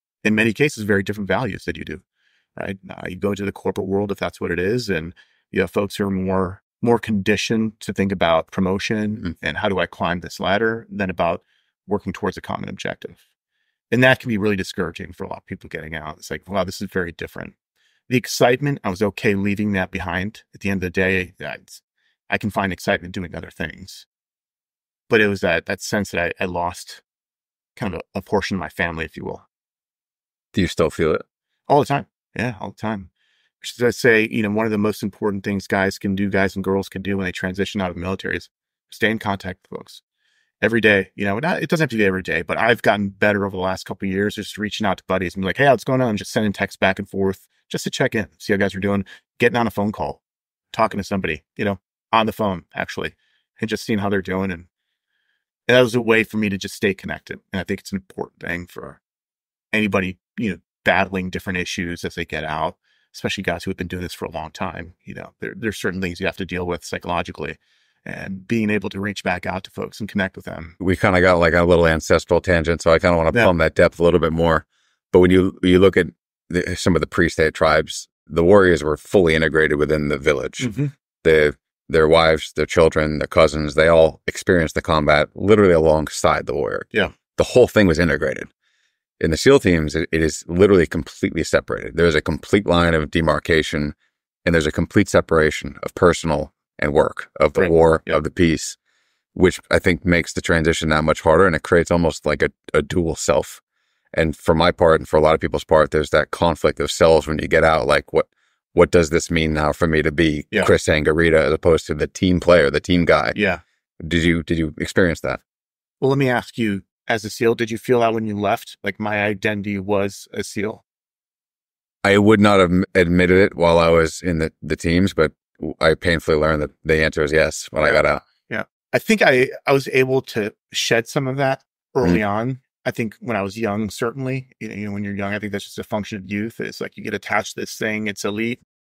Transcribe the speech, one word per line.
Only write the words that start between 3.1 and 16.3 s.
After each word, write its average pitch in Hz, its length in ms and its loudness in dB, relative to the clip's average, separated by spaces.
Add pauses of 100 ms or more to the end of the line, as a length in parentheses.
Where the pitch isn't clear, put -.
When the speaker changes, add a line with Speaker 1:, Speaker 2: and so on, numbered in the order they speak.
Speaker 1:
go 101 140 -4
into 101 140 -6
the 98 60 -4
corporate 95 380 -6
world, 98 240 -2
if - 60 -10
that's 87 220 -8
what 92 120 -4
it 85 80 -2
is, 110 280 -2
and 85 260 -4 (360)
you 98 100 -2
have 90 120 -2
folks 101 240 -4
who 101 100 -2
are 98 40 -2
more, 95 520 -2 (180)
more 117 200 2
conditioned 110 800 -2
to - 120 -10
think 98 200 0
about 85 400 0
promotion 104 640 -2
Speaker 2:
Mm. 82 260 -8
Speaker 1:
and 73 140 -6
how 104 120 -2
do 92 120 -2
I 85 60 -2
climb 87 340 -4
this 80 180 -14
ladder 110 500 -2
than 98 220 -4
about 85 320 -2 (460)
working 98 240 -4
towards 95 240 -6
a - 40 -14
common - 280 -8
objective. - 600 -12 (600)
And 120 120 2
that 131 160 4
can 127 100 -12
be 110 100 -2
really 104 180 0
discouraging 87 560 -8
for 95 120 -12
a 90 40 -12
lot 85 100 -12
of - 80 -20
people - 220 -16
getting 80 260 -14
out. 78 240 -12
It's - 120 -16